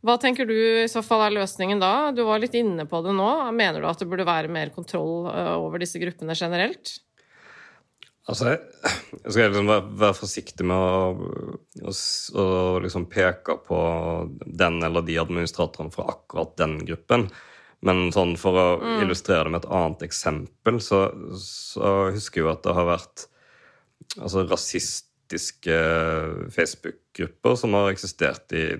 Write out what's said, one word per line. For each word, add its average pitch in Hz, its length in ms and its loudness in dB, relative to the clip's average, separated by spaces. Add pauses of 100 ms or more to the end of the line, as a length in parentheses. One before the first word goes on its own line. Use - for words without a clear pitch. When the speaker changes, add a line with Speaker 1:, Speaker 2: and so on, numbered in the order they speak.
Speaker 1:
Hva 233 160 6
tenker 254 260 2
du 220 80 0
i 226 320 4
så 226 160 -2
fall 220 240 2
er 208 80 2
løsningen 196 460 0
da? 254 320 2
Du 240 100 0
var 214 160 2
litt 240 160 -4
inne 196 320 0
på 165 160 -2
det 180 100 -2
nå. 196 160 2 (240)
Mener 190 280 2
du 156 80 -2
at 170 100 -2
det 185 100 -4
burde 180 180 -2
være 160 220 0
mer 156 220 -4
kontroll, 170 560 -4
eh, 170 300 -2
over 165 220 -4
disse 170 200 -6
gruppene 165 380 -6
generelt? 175 640 -4 (1300)
Speaker 2:
Altså, 120 240 0
jeg, 165 80 -2 (640)
jeg 113 80 -6
skal 110 180 6
liksom 101 160 2
være, 101 220 4 (100)
være 104 160 6
forsiktig - 520 -6
med 90 100 2
å, 92 840 0 (240)
å - 100 -8
s-, - 420 -4
å 92 460 2
liksom 90 300 -4
peke 92 460 0 (100)
på 87 140 0 (680)
den 85 360 2
eller 85 200 0
de 82 160 -2
administratorene 82 760 -2
fra 85 180 -6
akkurat - 460 -6
den 80 280 -2
gruppen. 98 440 0 (540)
Men 92 280 2
sånn 87 280 2
for 95 140 2
å 92 160 6 (140)
Speaker 1:
Mm. 226 200 0
Speaker 2:
illustrere 87 420 2
det 78 60 -2
med 85 140 -2
et - 60 -8
annet 82 320 0
eksempel, 82 800 -2
så, 98 300 2 (240)
så 95 800 -2
husker 101 300 -4
jeg 78 40 2
jo 80 60 2
at - 100 -6
det 90 120 0
har 87 120 2
vært, - 400 -4 (960)
altså, 92 260 0
rasistiske - 1300 -4 (680)
Facebook-grupper - 1080 -2
som 110 160 0
har 101 180 4
eksistert - 600 -4
i 80 140 -2 (140)